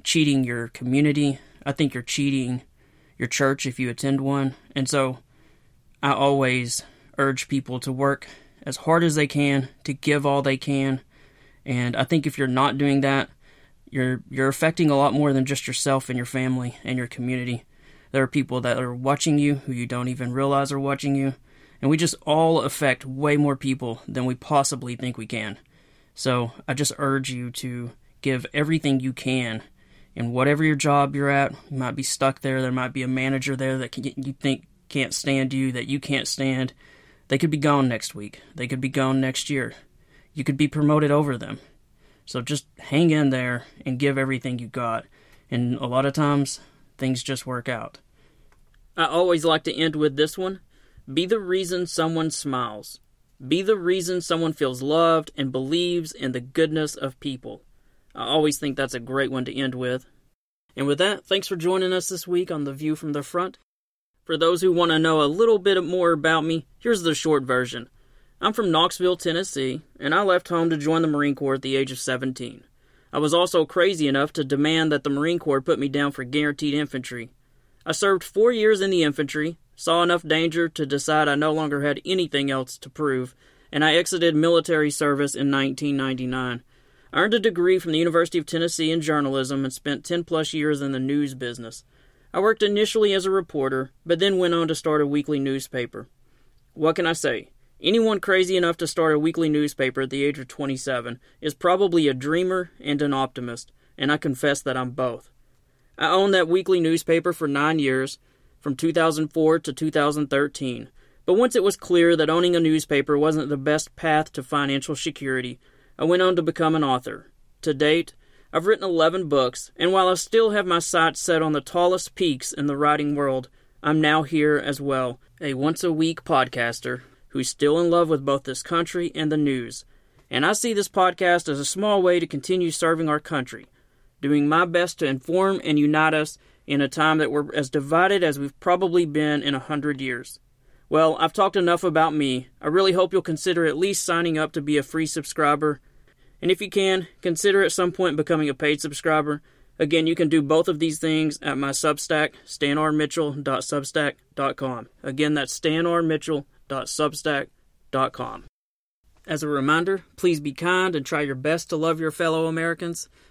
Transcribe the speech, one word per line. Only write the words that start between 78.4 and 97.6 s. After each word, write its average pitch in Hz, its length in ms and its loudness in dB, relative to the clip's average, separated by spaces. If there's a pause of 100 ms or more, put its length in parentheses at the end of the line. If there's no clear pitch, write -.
years 214 300 4
in 196 80 0
the 175 120 2
infantry, 151 560 -2 (180)
saw 170 280 2
enough 175 200 2
danger 160 460 0
to 156 160 -6
decide 147 420 0
I 143 80 2
no 151 160 2
longer 147 300 -2
had 143 240 0
anything 151 460 0
else 131 280 -6
to 139 100 -18
prove, 131 440 -2 (380)
and 151 140 2
I 156 100 4
exited 170 400 2
military 160 560 2
service 143 420 0
in 139 160 -2
nineteen 139 480 -2
ninety-nine. 127 640 -4 (500)
I 143 80 0
earned 208 120 2
a 233 60 2
degree 185 400 2
from 170 140 -4
the 156 40 2
University 170 400 2
of 151 80 -2
Tennessee 165 460 -2
in 165 100 0
journalism 139 640 0
and 131 100 -4
spent 139 300 -6
ten 175 220 -4
plus 160 280 -2
years 151 280 0
in 139 100 -2
the 131 80 -4
news 139 340 -2
business. 120 520 -12 (480)
I - 60 -2
worked 220 220 2
initially 208 520 2
as 190 120 0
a 190 60 0
reporter, 135 600 -2 (140)
but 165 140 2
then 196 180 4
went 175 160 2
on 170 140 2
to 160 80 -2
start 151 260 2
a 143 60 2
weekly 143 320 0
newspaper. 131 680 -6 (640)
What 160 240 2
can 175 100 0
I 170 60 0
say? 127 360 -4 (300)